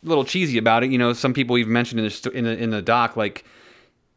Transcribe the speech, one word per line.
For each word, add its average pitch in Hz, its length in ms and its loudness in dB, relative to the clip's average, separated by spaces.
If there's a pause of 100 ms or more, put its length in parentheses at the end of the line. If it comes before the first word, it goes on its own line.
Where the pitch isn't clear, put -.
a 160 40 -12
little 156 160 4
cheesy 165 340 0
about 113 260 4
it, 131 80 0
you 131 60 2
know, 120 160 4
some 127 200 -2
people 123 240 0
even 113 160 0
mentioned 117 260 0
in 110 60 0
the 104 60 -2
st-, - 240 -8
in 123 100 -2
the, 113 120 -2
in 113 120 -2
the 107 120 -2
doc, 117 360 0
like, 104 260 -4 (720)